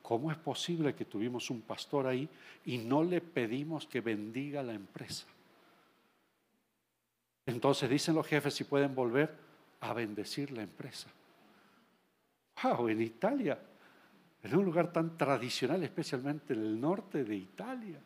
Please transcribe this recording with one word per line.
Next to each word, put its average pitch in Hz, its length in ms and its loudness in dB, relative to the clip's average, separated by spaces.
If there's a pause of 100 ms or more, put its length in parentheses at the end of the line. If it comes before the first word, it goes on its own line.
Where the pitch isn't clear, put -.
"¿Cómo 123 300 0
es 156 80 -2
posible 151 560 -2
que - 120 -6
tuvimos 117 440 -4
un 117 120 -4
pastor 131 440 -2
ahí 131 220 0 (380)
y 123 120 -2
no 127 240 2
le 175 180 2
pedimos 143 680 -4
que 123 120 -2
bendiga 117 640 -4
la 117 120 -6
empresa?". - 520 -10 (2250)
Entonces 135 440 2
dicen 147 240 4
los 156 140 2
jefes 151 260 2
si - 80 -4
pueden 139 320 4
volver 131 420 2 (440)
a 113 120 -4
bendecir 110 600 -4
la 117 100 -6
empresa. - 460 -12 (1500)
Wow, 156 260 4
en 110 120 2
Italia, 180 580 0 (840)
en 110 140 0
un 196 100 6
lugar 170 260 2
tan 165 240 0
tradicional, 131 680 2
especialmente 147 680 -2
en 110 80 0
el 110 200 0
norte 156 440 0
de 107 100 -2
Italia. 190 720 -8